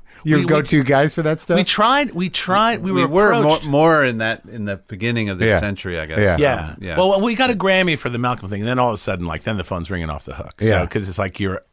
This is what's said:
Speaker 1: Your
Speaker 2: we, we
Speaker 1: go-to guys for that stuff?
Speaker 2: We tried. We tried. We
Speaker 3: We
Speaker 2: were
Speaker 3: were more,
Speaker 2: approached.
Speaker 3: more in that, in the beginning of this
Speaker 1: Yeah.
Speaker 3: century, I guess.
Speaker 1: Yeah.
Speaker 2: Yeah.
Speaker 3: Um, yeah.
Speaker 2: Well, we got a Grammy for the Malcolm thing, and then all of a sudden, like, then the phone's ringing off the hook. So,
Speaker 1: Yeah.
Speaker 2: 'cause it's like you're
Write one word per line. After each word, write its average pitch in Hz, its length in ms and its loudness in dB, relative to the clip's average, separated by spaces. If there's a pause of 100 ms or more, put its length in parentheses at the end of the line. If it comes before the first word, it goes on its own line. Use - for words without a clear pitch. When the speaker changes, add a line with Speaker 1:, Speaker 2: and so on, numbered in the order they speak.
(240)
Speaker 1:
Your 156 140 4
Speaker 2:
we, 180 60 2
we 175 40 0
Speaker 1:
go-to 151 340 2
guys 139 320 2
for 170 80 -2
that 156 180 -2
stuff? - 160 0
Speaker 2:
We 196 80 4
tried. 247 480 2
We 180 160 -4
tried. 214 540 0
We 190 80 -4
Speaker 3:
We 190 120 2
Speaker 2:
were 139 60 0
Speaker 3:
were 196 260 4
more, - 60 2 (140)
Speaker 2:
approached. 156 120 -4
Speaker 3:
more 151 380 4
in 117 140 0
that, 113 320 -2
in 113 140 -8
the 101 120 -4
beginning 113 520 -4
of 92 100 -4
this 110 100 2
Speaker 1:
Yeah. 95 120 4
Speaker 3:
century, 92 400 -4
I 78 60 -6
guess. 78 120 -4
Speaker 1:
Yeah. 98 200 2
Speaker 2:
Yeah. 120 320 0
Speaker 3:
Um, - 100 -14
yeah. 95 180 -6
Speaker 2:
Well, 190 220 2
we 233 160 0
got 254 140 2
a 233 40 -2
Grammy 185 440 2
for - 100 -6
the 120 100 -4
Malcolm 123 320 -4
thing, 101 120 -4
and 113 60 -2
then 127 120 0
all 123 80 2
of 110 60 0
a 98 40 -6
sudden, 90 280 -4
like, 80 180 -8
then 107 140 -4
the 87 60 -6
phone's 85 260 -8
ringing 82 200 -4
off 73 140 -10
the - 100 -14
hook. - 260 -14
So, 107 60 2
Speaker 1:
Yeah. 95 200 2
Speaker 2:
'cause 98 220 -4
it's 92 100 -8
like 95 200 -4
you're 95 220 -4 (120)